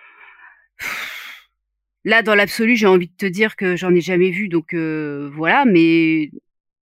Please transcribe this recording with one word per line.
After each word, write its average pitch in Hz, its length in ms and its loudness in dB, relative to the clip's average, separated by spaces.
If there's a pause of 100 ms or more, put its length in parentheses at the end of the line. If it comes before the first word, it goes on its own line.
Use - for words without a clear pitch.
(760)
pff, - 720 -14 (560)
là, 220 160 2
dans 214 140 2
l'absolu, 220 400 0
j'ai 214 120 2
envie 185 220 4
de - 60 -20
te 202 100 -8
dire 202 300 -2
que 185 200 -4
j'en 180 180 0
ai 175 80 4
jamais 180 300 0
vu, 190 180 -6
donc, 165 240 -4
euh, 151 600 -6
voilà, 180 300 2
mais 165 680 4 (520)